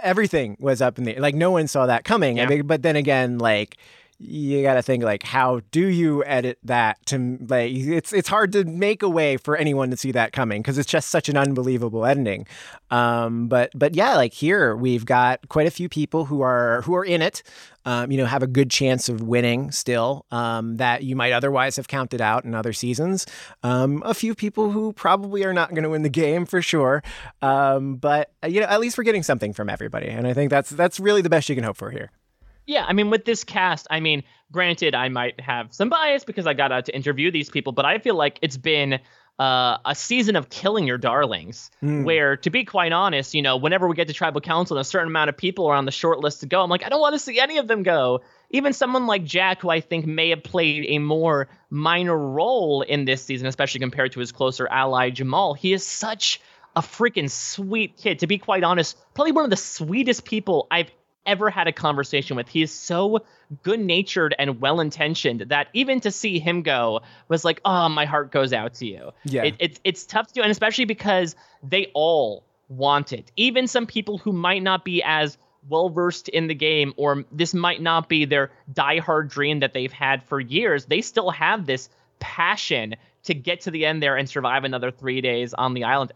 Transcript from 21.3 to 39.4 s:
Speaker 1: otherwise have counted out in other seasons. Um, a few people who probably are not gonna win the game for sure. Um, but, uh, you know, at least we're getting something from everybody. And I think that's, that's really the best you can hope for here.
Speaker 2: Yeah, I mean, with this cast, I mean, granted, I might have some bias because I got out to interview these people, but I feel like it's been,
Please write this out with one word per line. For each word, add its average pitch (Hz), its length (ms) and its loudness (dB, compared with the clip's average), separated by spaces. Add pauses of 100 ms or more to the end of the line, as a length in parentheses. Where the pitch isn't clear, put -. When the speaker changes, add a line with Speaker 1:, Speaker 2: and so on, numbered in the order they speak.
Speaker 1:
otherwise 131 440 2
have 131 120 -8
counted 127 320 -4
out 113 240 2
in 113 100 -6
other 113 200 -4
seasons. 151 500 -2 (380)
Um, 131 420 2
a 226 80 -2
few 226 220 -2
people 208 360 0
who 214 220 -2
probably 196 520 0
are 190 100 0
not 175 200 0
gonna 156 140 -2
win 156 140 -2
the 151 80 2
game 160 340 2
for 180 160 0
sure. 147 420 2 (380)
Um, 135 560 2
but, 147 360 0 (120)
uh, 160 40 -2
you 185 120 2
know, 208 60 2
at 208 140 4
least 233 180 -2
we're 247 60 0
getting 208 180 2
something 110 320 0
from 104 160 -6
everybody. 110 380 -6
And 113 180 -4
I 123 80 0
think 139 160 2
that's, 139 200 2
that's 175 300 0
really 202 220 4
the 170 80 2
best 156 180 4
you 147 60 0
can 123 100 -2
hope 107 140 -4
for - 120 -10
here. 135 200 -12 (560)
Speaker 2:
Yeah, 294 200 0
I 170 60 0
mean, 208 180 4
with 220 140 2
this 226 180 0
cast, 185 480 -2
I 156 80 0
mean, 156 240 0 (300)
granted, 170 420 0
I 127 140 0
might 123 320 -4
have 123 340 -6
some 208 140 0
bias 302 360 2
because 180 220 -6
I 151 80 2
got 135 160 2
out 127 160 -2
to - 80 -6
interview 139 380 -2
these 151 180 -4
people, 139 220 -4
but 135 120 0
I 165 140 2
feel 226 160 0
like 147 280 0
it's 139 140 -2
been, 139 440 0 (400)